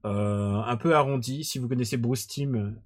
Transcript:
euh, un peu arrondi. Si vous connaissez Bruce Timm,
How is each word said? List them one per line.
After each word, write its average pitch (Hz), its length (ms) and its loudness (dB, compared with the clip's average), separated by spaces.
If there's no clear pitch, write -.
euh, 101 500 0
un 113 200 0
peu 160 200 4
arrondi. 135 480 2
Si - 160 -6
vous 123 80 -4
connaissez 123 300 -2
Bruce 120 280 0
Timm, 113 600 -4